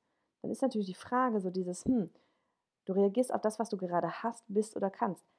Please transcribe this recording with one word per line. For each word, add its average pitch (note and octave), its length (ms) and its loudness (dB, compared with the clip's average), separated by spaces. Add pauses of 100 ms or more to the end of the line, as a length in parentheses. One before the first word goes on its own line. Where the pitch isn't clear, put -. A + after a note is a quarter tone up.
(420)
dann - 100 -4
ist G#3+ 100 -6
natürlich A3 260 0
die F#3 60 -6
Frage B3 460 0
so F#3 100 -2
dieses, F3+ 360 -4
hm, B3 240 2 (760)
du F#3+ 80 -2
reagierst G3+ 400 4
auf G#3 80 0
das, G#3+ 180 0
was A3 100 -4
du G#3 80 -2
gerade F3 460 0
hast, A#3 240 -6
bist G#3 280 0
oder G3 140 0
kannst. - 360 -4 (140)